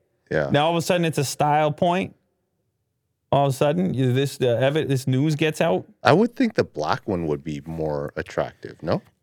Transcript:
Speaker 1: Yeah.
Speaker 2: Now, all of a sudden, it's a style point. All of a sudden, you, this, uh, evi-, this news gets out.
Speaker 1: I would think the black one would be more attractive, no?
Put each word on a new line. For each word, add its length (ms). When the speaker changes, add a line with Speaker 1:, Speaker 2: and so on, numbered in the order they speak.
Speaker 1:
Yeah. 200
Speaker 2:
Now, 160
all 60
of 40
a 60
sudden, 220
it's 140
a 60
style 480
point. 420
All 160
of 40
a 40
sudden, 380
you, 180
this, 280
uh, 40
evi-, 440
this 180
news 280
gets 260
out. 260
Speaker 1:
I 120
would 220
think 180
the 100
black 420
one 200
would 180
be 220
more 500
attractive, 680
no? 200